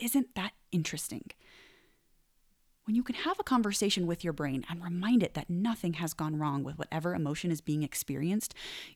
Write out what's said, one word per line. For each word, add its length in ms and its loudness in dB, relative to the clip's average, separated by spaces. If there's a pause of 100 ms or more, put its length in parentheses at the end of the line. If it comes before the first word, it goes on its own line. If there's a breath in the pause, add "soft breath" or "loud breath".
Isn't 340 0
that 180 -4 (200)
interesting?" 580 -2 (1500 soft breath)
When 100 0
you 80 4
can 140 -4
have 240 -2
a 40 0
conversation 640 4
with 160 0
your 100 0
brain 360 -2
and 140 -6
remind 400 4
it 120 0
that 160 -4
nothing 440 0
has 180 -2
gone 240 -2
wrong 260 0
with 160 -6
whatever 360 -2
emotion 360 0
is 100 0
being 220 0
experienced, 720 -2 (420 loud breath)